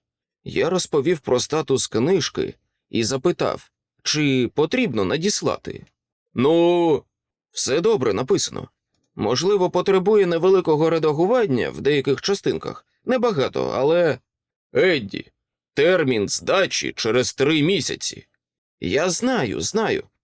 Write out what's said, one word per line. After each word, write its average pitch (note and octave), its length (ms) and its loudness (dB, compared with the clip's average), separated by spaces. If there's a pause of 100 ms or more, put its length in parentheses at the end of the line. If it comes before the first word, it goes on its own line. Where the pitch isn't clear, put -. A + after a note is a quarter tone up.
(440)
Я B2 260 -2
розповів E3 480 0
про B2 220 0
статус D3 460 -2
книжки - 680 -2 (360)
і A2+ 140 -2
запитав, C3+ 680 -2 (320)
чи C3+ 520 0
потрібно D#3 500 0
надіслати. D#3+ 800 -4 (480)
"Ну, E3+ 720 2 (460)
все C3 300 -2
добре E3+ 320 0
написано. B2+ 560 -2 (500)
Можливо, E3+ 520 0
потребує F#3+ 560 2
невеликого E3+ 640 2
редагування D#3 800 2
в C2+ 100 -12
деяких C#3 400 0
частинках. - 680 -4 (180)
Небагато, G#3+ 680 -2
але..." D3+ 440 2 (560)
"Едді, C#3+ 520 0 (480)
термін C#3 540 2
здачі C#3+ 680 -2
через A#2 380 0
три D3 280 2
місяці". - 640 -2 (540)
"Я C#3 300 0
знаю, E3 500 -2
знаю. F#3+ 440 -2 (200)